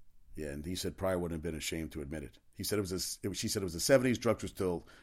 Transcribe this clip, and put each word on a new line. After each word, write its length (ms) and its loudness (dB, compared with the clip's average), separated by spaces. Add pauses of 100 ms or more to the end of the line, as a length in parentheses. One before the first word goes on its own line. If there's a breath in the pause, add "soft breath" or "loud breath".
(360)
Yeah, 120 -4
and 180 -6
he 80 -2
said 240 -4
Pryor 200 2
wouldn't 200 0
have 120 -2
been 80 -4
ashamed 340 -4
to 100 -6
admit 220 -6
it. 140 -16 (180)
He 80 -6
said 140 2
it 40 2
was 100 0
a, 340 -4
it 20 2
was, 100 -4
she 100 0
said 140 0
it 20 0
was 80 -2
the 80 -4
seventies. 380 6
Drugs 240 2
were 60 -4
still 380 0 (160 loud breath)